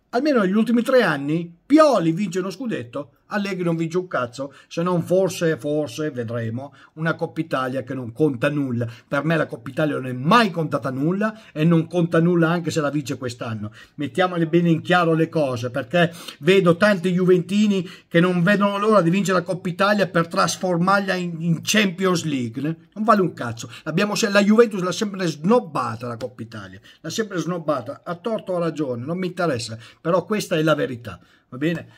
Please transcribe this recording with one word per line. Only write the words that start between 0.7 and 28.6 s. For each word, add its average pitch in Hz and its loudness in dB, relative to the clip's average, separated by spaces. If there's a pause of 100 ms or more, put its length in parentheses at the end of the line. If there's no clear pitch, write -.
tre 254 4
anni 160 -2 (140)
Pioli 254 6
vince 180 -4
uno 190 -4
scudetto, 143 -8 (200)
Allegri 196 -4
non 170 0
vince 165 -2
un 180 -2
cazzo, 131 -6 (140)
se - -4
non 175 0
forse, 170 0
forse, 151 -4
vedremo, 117 -6 (180)
una 160 -4
Coppa 160 -6
Italia 131 -4
che 131 -8
non 123 -8
conta 143 0
nulla. 127 -2 (200)
Per 143 -2
me 165 2
la 151 0
Coppa 127 -12
Italia 151 -2
non 131 -6
è 127 -6
mai 185 2
contata 147 -4
nulla 190 -2 (100)
e 156 -2
non 165 4
conta 170 0
nulla 170 4
anche 170 -2
se 156 0
la 143 0
vince 143 -4
quest'anno. 113 -8 (240)
Mettiamole 170 0
bene 170 2
in 160 2
chiaro 170 2
le 160 2
cose, 127 -2
perché 160 0 (280)
vedo 170 6
tanti 185 2
juventini 185 2 (180)
che 170 2
non 180 2
vedono 202 2
l'ora 208 4
di 165 2
vincere 185 2
la 175 0
Coppa 185 -4
Italia 196 2
per 170 0
trasformarla 185 0
in, 175 -6
in 165 0
Champions 185 0
League. 131 -4
Non 165 -8
vale 214 4
un 175 0
cazzo. 117 -10 (140)
L'abbiamo 202 0
se-, 208 0
la 202 4
Juventus 214 4
l'ha 180 -2
sempre 190 -4
snobbata 147 0
la 120 -8
Coppa 117 -12
Italia, 101 -16 (220)
l'ha 156 -12
sempre 196 -4
snobbata, 151 -4
a 175 -8
torto 214 -6
o 180 -2
a - -2
ragione, 143 -4